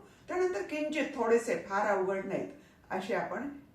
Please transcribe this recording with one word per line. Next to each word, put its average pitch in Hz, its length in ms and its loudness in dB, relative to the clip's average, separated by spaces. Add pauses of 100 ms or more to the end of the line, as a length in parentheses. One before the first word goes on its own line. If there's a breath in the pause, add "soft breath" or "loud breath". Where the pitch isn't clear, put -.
(280 loud breath)
त्यानंतर 370 340 2
किंचित 302 440 0 (100)
थोडेसे, 233 540 2
फार 202 180 2
अवघड 190 380 2
नाहीत 190 240 -4 (420 loud breath)
असे 190 220 -2
आपण 190 360 -2 (260)